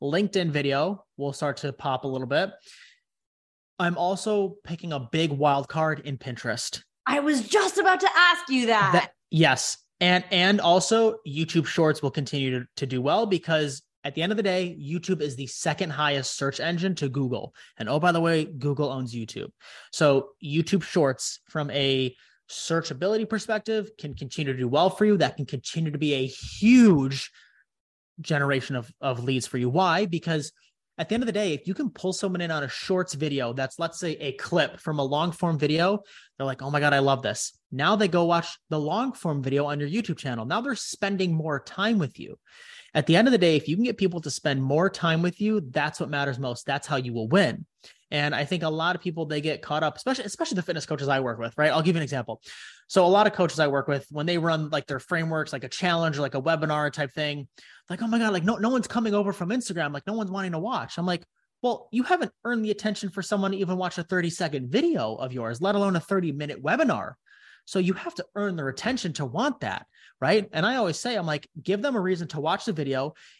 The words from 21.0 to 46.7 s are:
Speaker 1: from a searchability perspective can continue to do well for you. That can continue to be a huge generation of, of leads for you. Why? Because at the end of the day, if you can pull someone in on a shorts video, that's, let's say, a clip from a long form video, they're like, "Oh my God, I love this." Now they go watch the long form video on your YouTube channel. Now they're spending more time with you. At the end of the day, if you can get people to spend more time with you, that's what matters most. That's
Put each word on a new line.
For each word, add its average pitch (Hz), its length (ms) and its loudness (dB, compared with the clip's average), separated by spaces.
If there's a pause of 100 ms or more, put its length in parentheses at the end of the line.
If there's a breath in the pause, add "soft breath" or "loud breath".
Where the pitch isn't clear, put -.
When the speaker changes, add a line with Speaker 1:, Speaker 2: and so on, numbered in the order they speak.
Speaker 1:
from 147 220 -4
a 135 440 2 (360 soft breath)
searchability 175 800 -2
perspective 220 680 -4
can 147 160 -10
continue 139 380 -4
to 127 60 -6
do 123 100 0
well 160 220 4
for 208 140 2
you. 208 120 6
That 143 200 2
can 135 100 -4
continue 156 440 -4
to 147 80 -4
be 147 160 2
a 135 120 0
huge 175 1040 6 (880 soft breath)
generation 139 560 0
of, 117 240 -8
of 123 240 -2
leads 127 220 0
for 135 120 -4
you. 123 100 0
Why? 180 380 2
Because 160 460 -2 (440)
at - 120 -4
the 214 60 -2
end 247 100 0
of - 20 -2
the 226 60 0
day, 196 220 0
if - 120 -8
you 185 80 -2
can 269 160 -4
pull 185 220 -4
someone 180 280 -4
in 170 120 -2
on 151 100 -2
a 135 60 -4
shorts 185 460 -2
video, 135 380 -2
that's, 131 280 -6
let's 165 180 -6
say, 165 140 -4
a 147 200 -6
clip - 460 0
from 151 220 -4
a - 20 2
long 147 300 0
form 165 260 0
video, 165 460 2 (340 soft breath)
they're 139 80 -4
like, 131 160 -6
"Oh 139 80 -6
my 147 80 0
God, 147 140 4
I 139 80 6
love 135 200 4
this." - 380 -6 (140)
Now 156 240 2
they 208 100 4
go 170 200 2
watch 170 300 0 (140)
the 156 80 -2
long 196 340 -2
form 147 300 -4
video 135 220 2
on 147 160 -4
your 143 80 -4
YouTube 190 300 -2
channel. 120 260 -6
Now 165 160 -2
they're 247 160 -4
spending 185 580 -2
more 156 240 -2
time 208 400 0
with 151 220 -2
you. - 180 -14 (560 loud breath)
At 151 120 2
the 160 100 6
end 226 100 8
of 269 60 6
the 226 60 6
day, 170 180 6
if 143 100 0
you 147 80 0
can 214 100 2
get 247 120 -2
people 175 240 0
to 151 100 -8
spend 139 320 -2
more 151 260 2
time 165 320 0
with 175 200 -2
you, 214 220 0 (100)
that's 151 260 -2
what 151 120 -4
matters 139 280 -2
most. 123 260 -6
That's 139 220 -4